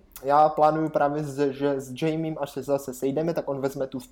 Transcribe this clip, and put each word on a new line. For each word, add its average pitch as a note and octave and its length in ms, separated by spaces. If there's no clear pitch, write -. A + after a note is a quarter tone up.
Já D3 240
plánuju D#3 400
právě, D3 360
z-, C#3 280
že C#3 280
s B2+ 220
Jamiem, D#3+ 380
až C#3+ 100
se C3+ 120
zase C#3 320
sejdeme, D#3 400
tak D3+ 140
on C#3 120
vezme C3+ 260
tu C3+ 120